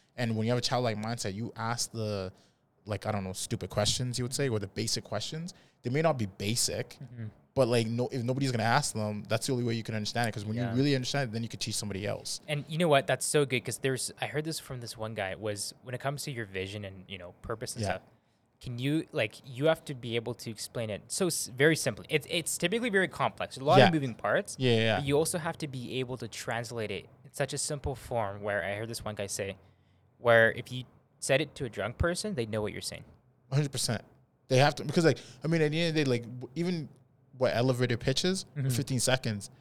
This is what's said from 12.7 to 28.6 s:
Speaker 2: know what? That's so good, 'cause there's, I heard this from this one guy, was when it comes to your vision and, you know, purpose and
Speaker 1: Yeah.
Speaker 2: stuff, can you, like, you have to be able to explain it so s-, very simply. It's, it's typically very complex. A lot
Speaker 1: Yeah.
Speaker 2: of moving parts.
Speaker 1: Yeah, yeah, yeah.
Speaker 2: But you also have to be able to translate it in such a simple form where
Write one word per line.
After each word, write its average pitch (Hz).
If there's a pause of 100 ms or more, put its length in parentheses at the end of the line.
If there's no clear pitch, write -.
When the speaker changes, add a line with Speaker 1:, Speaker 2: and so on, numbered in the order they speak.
Speaker 2:
know 175
what? 139
That's 131
so 151
good, 123
'cause 120
there's, 131 (100)
I 120
heard 143
this 160
from 127
this 117
one 113
guy, 95
was 104
when 123
it 123
comes 139
to 156
your 117
vision 98
and, 95
you 98
know, 90
purpose 120
and 117
Speaker 1:
Yeah. 98
Speaker 2:
stuff, 92 (580)
can 120
you, 143
like, 117
you 135
have 160
to 151
be 120
able 117
to -
explain 113
it 101
so -
s-, -
very 143
simply. -
It's, 151
it's 165
typically 226
very 190
complex. -
A 131
lot 156
Speaker 1:
Yeah. 123
Speaker 2:
of 170
moving 135
parts. 139
Speaker 1:
Yeah, 131
yeah, 113
yeah. 110
Speaker 2:
But 143
you 139
also 160
have 165
to 160
be 127
able 127
to 117
translate 117
it 95 (180)
in -
such 139
a 143
simple 143
form 104
where 101